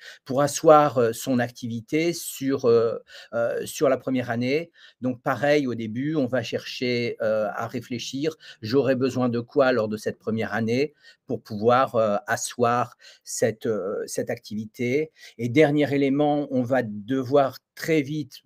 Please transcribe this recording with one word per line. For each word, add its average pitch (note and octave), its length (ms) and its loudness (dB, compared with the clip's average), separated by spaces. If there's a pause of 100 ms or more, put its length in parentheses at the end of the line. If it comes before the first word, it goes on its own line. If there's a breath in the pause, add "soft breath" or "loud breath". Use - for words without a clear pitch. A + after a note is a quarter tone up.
(240 loud breath)
pour C3+ 160 -2
asseoir, D3 580 6
euh, A#2 140 4
son B2 280 -2
activité A#2+ 720 -4
sur, C3+ 520 -4
euh, A#2 340 4 (360 loud breath)
euh, A#2 320 -2
sur - 220 0
la C3 100 2
première B2+ 320 -2
année. C3 400 -2 (300 soft breath)
Donc B2 200 -4
pareil, C#3+ 460 2
au A#2+ 80 -2
début, A2+ 400 -4
on C#3 120 0
va A#2+ 160 -2
chercher, A#2+ 800 -4
euh, G#2+ 320 0
à A2+ 120 -6
réfléchir, B2+ 720 -6 (260 loud breath)
j'aurai B2+ 320 2
besoin B2 340 0
de A#2+ 120 -2
quoi C3 320 2
lors A2 160 0
de G#2+ 80 -4
cette G#2 220 -6
première A2 360 -4
année A#2 400 -2 (320 soft breath)
pour A#2+ 160 -6
pouvoir, A#2+ 540 2
euh, G#2+ 200 4 (100)
asseoir A#2+ 680 -2 (280 soft breath)
cette, - 420 -2
euh, G#2+ 400 -2
cette - 240 -6
activité. B2 800 -4 (280 soft breath)
Et A#2 100 -4
dernier C#3+ 440 4
élément, C#3+ 580 2
on B2+ 120 0
va B2+ 200 0
devoir B2+ 760 0 (160)
très D#3+ 260 0
vite, C#3+ 460 -6